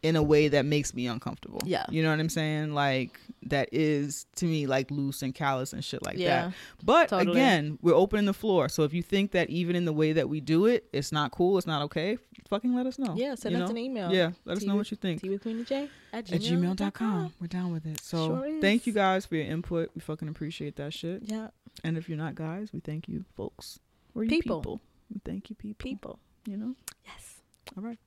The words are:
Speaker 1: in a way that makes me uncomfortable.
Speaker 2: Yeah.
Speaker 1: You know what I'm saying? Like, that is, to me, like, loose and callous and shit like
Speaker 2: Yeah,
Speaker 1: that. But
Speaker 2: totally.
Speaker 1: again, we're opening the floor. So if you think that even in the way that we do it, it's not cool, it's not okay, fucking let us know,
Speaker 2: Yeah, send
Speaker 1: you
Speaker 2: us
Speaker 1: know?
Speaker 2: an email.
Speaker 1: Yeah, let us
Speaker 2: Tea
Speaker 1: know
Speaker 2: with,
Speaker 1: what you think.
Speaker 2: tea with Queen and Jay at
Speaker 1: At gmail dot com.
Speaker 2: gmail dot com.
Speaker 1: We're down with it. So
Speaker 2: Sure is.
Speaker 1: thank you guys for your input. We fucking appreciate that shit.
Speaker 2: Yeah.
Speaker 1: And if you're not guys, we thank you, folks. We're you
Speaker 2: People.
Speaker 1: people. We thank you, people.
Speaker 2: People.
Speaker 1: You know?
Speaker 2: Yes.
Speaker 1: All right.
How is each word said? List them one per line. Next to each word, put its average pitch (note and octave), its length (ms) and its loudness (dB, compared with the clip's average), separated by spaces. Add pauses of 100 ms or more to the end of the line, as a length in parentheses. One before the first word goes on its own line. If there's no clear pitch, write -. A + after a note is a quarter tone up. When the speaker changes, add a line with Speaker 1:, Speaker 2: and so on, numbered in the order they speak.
Speaker 1:
in D#3+ 120 2
a D#3 60 4
way D3+ 280 8
that C#3 180 4
makes D3 260 0
me B2 140 -2
uncomfortable. - 580 -8
Speaker 2:
Yeah. - 240 0
Speaker 1:
You D#3+ 140 2
know D#3+ 80 4
what D#3 80 2
I'm D#3 100 0
saying? D#3 460 -2
Like, C3+ 440 0 (280)
that C#3 240 0
is, D3 640 0
to F3+ 100 -2
me, D#3 220 0
like, C3 240 0
loose C#3 320 -2
and C3 100 -4
callous C3+ 400 -2
and C#3 100 -8
shit - 200 -8
like - 160 -6
Speaker 2:
Yeah, F3 300 2
Speaker 1:
that. F#3 40 -8 (300)
But D4+ 260 6
Speaker 2:
totally. F3+ 300 4
Speaker 1:
again, D#3+ 420 4
we're E3+ 140 6
opening G3+ 300 4
the G3 100 2
floor. F3+ 340 2
So D#3+ 140 0
if D3 100 0
you F3 80 0
think G3 300 2
that F3 180 2
even F3 260 0
in F3 100 2
the D#3+ 80 0
way D#3 200 4
that C#3+ 160 2
we D3+ 120 -2
do D#3+ 260 4
it, A#3+ 260 4
it's C#3+ 180 -2
not D3 200 0
cool, F#3 260 4
it's - 80 0
not D#3 200 -2
okay, F3+ 340 -2 (300)
fucking B3 260 0
let B3 100 0
us C4 140 -6
know, C4 180 -2
Speaker 2:
Yeah, C4 160 -2
send F3 240 -2
Speaker 1:
you - 60 0
Speaker 2:
us - 60 -2
Speaker 1:
know? - 20 -2
Speaker 2:
an A#3 80 -4
email. A3+ 340 -2
Speaker 1:
Yeah, F3 200 4 (120)
let F3+ 120 -4
us - 40 -2
Speaker 2:
Tea G3+ 60 -2
Speaker 1:
know G3 80 2
Speaker 2:
with, G#3 60 2
Speaker 1:
what G#3+ 100 -4
you G#3 60 -8
think. F3 260 -2
Speaker 2:
tea F#3 60 -6
with G3 120 -4
Queen A3+ 160 -6
and A#3 80 -6
Jay C#4 240 -4 (240)
at G#3+ 180 -8
Speaker 1:
At F3 80 0
gmail - 0 -
dot - 40 -4
com. F3 180 2
Speaker 2:
gmail F3 140 0
dot G3+ 180 -2
com. F3+ 480 -2
Speaker 1:
We're E3+ 60 -8
down F3+ 260 -4
with D#3+ 140 -6
it. D#3 140 -8
So D#3+ 260 -2
Speaker 2:
Sure C4 180 -2
is. D#4 160 -4
Speaker 1:
thank G#3+ 240 4
you A#3 80 -2
guys F#3+ 320 2
for E3 120 -4
your D#3 100 0
input. E3 480 -2
We - 60 -10
fucking D#3 260 -8
appreciate D3 480 -8
that C#3+ 180 -8
shit. F#3 320 -8
Speaker 2:
Yeah. A3 220 -6 (360)
Speaker 1:
And E3 140 -2
if D#3+ 100 -8
you're D#3 120 -6
not D#3 160 -6
guys, E3+ 360 -8
we - 100 -8
thank D#3 280 -8
you, E3 160 -8 (100)
folks. - 440 -12 (340)
We're G#3+ 120 -4
you A3+ 40 -2
Speaker 2:
People. A#3 320 0
Speaker 1:
people. - 200 -10 (280)
We G#3+ 140 -12
thank G3 260 -10
you, G#3+ 60 -12
people. G#3 260 -12
Speaker 2:
People. - 380 -10 (260)
Speaker 1:
You G3 120 -8
know? A#3 180 -6 (300)
Speaker 2:
Yes. - 300 -20 (420)
Speaker 1:
All F#3+ 60 -10
right. A3+ 240 -10